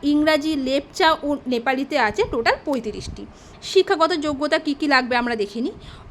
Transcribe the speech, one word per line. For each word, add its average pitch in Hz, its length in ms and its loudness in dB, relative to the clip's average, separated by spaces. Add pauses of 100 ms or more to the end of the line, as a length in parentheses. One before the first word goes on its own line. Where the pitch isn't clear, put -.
ইংরাজি, 302 540 2
লেপচা 277 680 2
ও 294 140 -2 (100)
নেপালিতে 262 520 -2
আছে 220 320 2
টোটাল - 240 0 (100)
পঁয়ত্রিশটি। 214 600 -6 (360)
শিক্ষাগত 370 500 4
যোগ্যতা 302 460 0
কী 302 160 -2
কী 302 120 -4
লাগবে 254 300 2
আমরা 240 200 -2
দেখে 226 240 -4
নিই। 330 120 -4 (380)